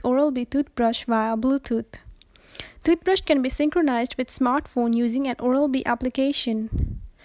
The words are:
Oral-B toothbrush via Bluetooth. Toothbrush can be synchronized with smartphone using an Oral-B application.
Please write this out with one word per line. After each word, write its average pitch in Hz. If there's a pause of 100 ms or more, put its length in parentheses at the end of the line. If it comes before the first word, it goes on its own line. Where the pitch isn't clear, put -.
Oral-B 254
toothbrush 240
via 226
Bluetooth. 240 (920)
Toothbrush 349
can 285
be 254
synchronized 294
with 254
smartphone 247
using 240
an 247
Oral-B 262
application. 240 (240)